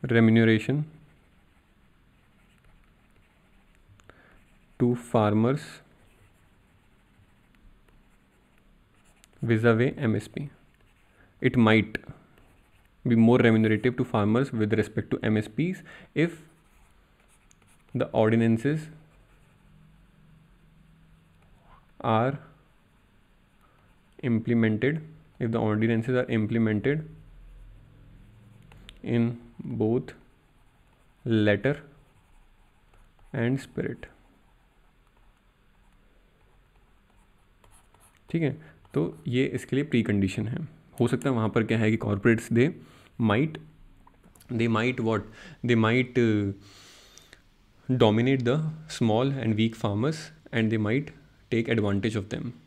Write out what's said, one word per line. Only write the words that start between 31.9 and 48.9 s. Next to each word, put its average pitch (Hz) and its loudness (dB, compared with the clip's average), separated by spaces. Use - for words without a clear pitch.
and 127 -2
spirit। - -8
ठीक 165 -2
है, 139 0
तो 147 0
ये 127 0
इसके - -6
लिए 143 -2
प्रीकंडीशन 107 0
है। 143 -8
हो 117 2
सकता 135 -2
है 127 0
वहाँ 110 0
पर 113 0
क्या 110 0
है 110 2
कि 113 0
corporates 113 0
they 123 4
might, 151 0
they 117 0
might 123 -2
what, 107 0
they 120 2
might, 123 0
uh, 104 2
dominate 120 2
the 127 0
small 120 0